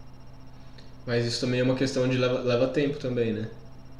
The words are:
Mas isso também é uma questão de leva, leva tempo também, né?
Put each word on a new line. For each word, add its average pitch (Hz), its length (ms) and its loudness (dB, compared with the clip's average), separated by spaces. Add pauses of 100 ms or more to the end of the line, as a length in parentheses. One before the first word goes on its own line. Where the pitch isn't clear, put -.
(1040)
Mas 120 220 2
isso 113 140 -2
também 127 200 2
é - 20 4
uma 131 120 6
questão 131 340 2
de 131 80 4
leva, 127 240 4
leva 123 280 4
tempo 143 300 2
também, 120 340 0
né? 104 160 -2 (520)